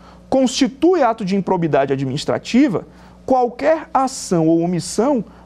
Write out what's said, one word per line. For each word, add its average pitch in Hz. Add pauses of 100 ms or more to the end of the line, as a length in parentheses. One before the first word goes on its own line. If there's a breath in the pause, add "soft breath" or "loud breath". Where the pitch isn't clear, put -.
(300 loud breath)
"Constitui 269
ato 226
de 190
improbidade 160
administrativa 139 (380 loud breath)
qualquer 262
ação 196
ou 165
omissão 190 (220 loud breath)